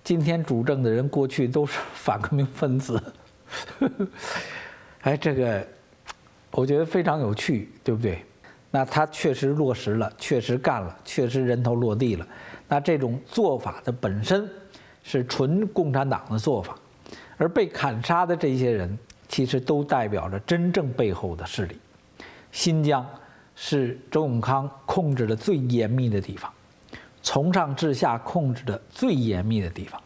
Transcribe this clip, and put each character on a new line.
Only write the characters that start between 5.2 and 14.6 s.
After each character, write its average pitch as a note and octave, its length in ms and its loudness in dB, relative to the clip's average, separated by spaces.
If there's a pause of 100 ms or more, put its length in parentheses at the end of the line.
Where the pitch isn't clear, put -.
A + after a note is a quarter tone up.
个 A#2 320 0 (880)
我 B2+ 120 2
觉 C#3+ 140 2
得 D#3+ 80 2
非 F3 160 2
常 D#3+ 180 2
有 G#2 140 0
趣， G#2+ 380 -2 (120)
对 A#2 120 2
不 A2 40 -4
对？ F#2+ 240 -2 (460)
那 C3+ 160 2
他 D#3 220 4
确 D3+ 260 0
实 C3+ 140 0
落 C#3+ 260 2
实 G#2 220 -2
了， A2+ 240 -2
确 C3 200 0
实 B2 180 0
干 B2+ 240 2
了， E2+ 220 -8
确 B2+ 240 0
实 C3 160 0
人 B2 200 2
头 A#2+ 100 4
落 A#2+ 220 2
地 A#2 200 2
了。 E2 120 -8 (400)
那 C#3+ 120 2
这 D#3 180 2
种 B2+ 280 0
做 E3+ 320 2
法 - 260 -8
的 B2 80 -2
本 G#2+ 320 -2
身 G3+ 240 0 (540)